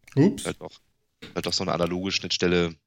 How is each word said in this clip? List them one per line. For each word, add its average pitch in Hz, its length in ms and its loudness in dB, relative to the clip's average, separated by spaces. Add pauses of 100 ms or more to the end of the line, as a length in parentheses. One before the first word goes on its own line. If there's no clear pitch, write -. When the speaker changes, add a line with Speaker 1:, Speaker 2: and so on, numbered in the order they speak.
(160)
Speaker 1:
Ups. 165 300 4
Speaker 2:
Halt - 140 -4
doch, 87 120 -14 (640)
halt 87 100 -4
doch 87 80 -2
so - 100 -4
eine 78 100 -2
analoge 90 380 -2
Schnittstelle 87 640 0 (120)